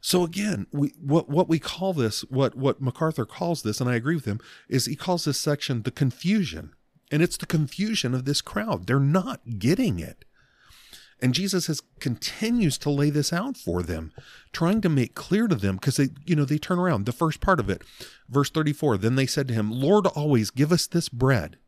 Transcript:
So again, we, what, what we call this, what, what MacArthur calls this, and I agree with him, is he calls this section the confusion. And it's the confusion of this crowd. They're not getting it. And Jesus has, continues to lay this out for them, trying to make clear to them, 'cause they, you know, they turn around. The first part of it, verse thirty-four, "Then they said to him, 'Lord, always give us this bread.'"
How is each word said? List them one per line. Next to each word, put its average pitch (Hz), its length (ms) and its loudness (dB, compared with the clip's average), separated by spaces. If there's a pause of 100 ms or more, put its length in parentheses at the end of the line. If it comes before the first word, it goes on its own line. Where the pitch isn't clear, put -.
So 180 220 2
again, 170 480 -4
we, 139 180 0 (100)
what, 147 300 2
what 151 180 2
we 160 100 2
call 185 360 -4
this, 120 320 0
what, 131 300 0
what 131 260 0
MacArthur 139 440 -2
calls 170 380 -4
this, 107 160 -2
and 123 100 0
I 123 60 2
agree 131 200 0
with 147 100 -4
him, 107 140 -2 (280)
is 127 180 0
he 139 100 -4
calls 175 300 -2
this 147 140 -2
section 143 440 -2
the 127 80 -4
confusion. 139 840 -2 (380)
And 147 100 2
it's 175 160 0
the - 80 -10
confusion 165 680 -2
of 127 120 -2
this 143 160 -2
crowd. 185 460 -4
They're 131 120 4
not 143 580 0
getting 135 420 2
it. - 260 -10 (960)
And 127 120 2
Jesus 185 340 0
has, 156 140 -2 (180)
continues 220 800 0
to - 100 -2
lay 147 200 2
this 147 220 0
out 220 260 -4
for 87 240 -2
them, 82 300 -6 (400)
trying 196 300 2
to 190 80 2
make 139 260 2
clear 214 320 0
to 180 80 2
them, 98 240 0
'cause - 160 -2
they, 139 140 2 (160)
you 175 100 0
know, 147 100 2
they 147 120 0
turn 175 200 -2
around. 165 280 0
The 120 80 -4
first 160 260 -2
part 185 200 2
of 98 100 -2
it, 95 140 -2 (440)
verse 135 220 2
thirty-four, 151 480 0
"Then 113 180 2
they 135 100 2
said 139 220 -2
to 123 60 -2
him, 107 180 0
'Lord, 175 360 4
always 143 440 2
give 147 220 2
us - 140 2
this 170 200 -2
bread.'" 123 500 0 (100)